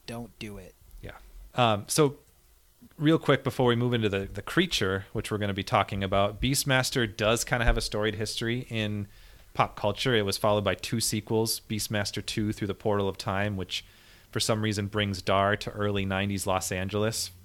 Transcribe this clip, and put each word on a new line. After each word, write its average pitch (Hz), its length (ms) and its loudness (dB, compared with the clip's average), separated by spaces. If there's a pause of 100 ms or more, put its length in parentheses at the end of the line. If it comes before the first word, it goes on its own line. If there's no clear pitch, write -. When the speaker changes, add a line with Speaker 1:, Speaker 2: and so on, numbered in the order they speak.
Speaker 1:
don't 117 320 -10
do 104 180 -10
it. 90 160 -18 (280)
Speaker 2:
Yeah. - 100 -12 (420)
Um, 110 340 2
so 143 280 2 (840)
real 156 220 4
quick 143 240 2
before 131 240 2
we 120 80 6
move 120 180 2
into 110 160 2
the, 98 240 0
the 101 80 -6
creature, 98 720 0
which 110 160 -6
we're 107 80 -2
gonna 101 160 -2
be 98 100 -2
talking 101 400 2
about, 98 380 0
Beastmaster 131 640 2 (100)
does 110 280 2
kinda 120 220 0
have 117 120 4
a 113 40 0
storied 107 340 -2
history 117 540 -4
in 104 380 -4 (460)
pop - 220 2
culture. 113 400 0
It 107 100 4
was 98 120 -2
followed 107 260 4
by 98 120 2
two - 240 -4
sequels, 110 680 0
Beastmaster 104 560 -4
Two 107 260 -2
Through 104 160 -4
the 95 80 -2
Portal 101 320 0
of 95 100 -4
Time, 101 400 -2
which - 280 -6 (460)
for - 100 -4
some 110 200 0
reason 107 260 0
brings 101 340 -2
Dar 98 340 4
to - 140 -6
early 104 340 -2
nineties 98 420 -2
Los 95 280 0
Angeles 101 580 -2 (140)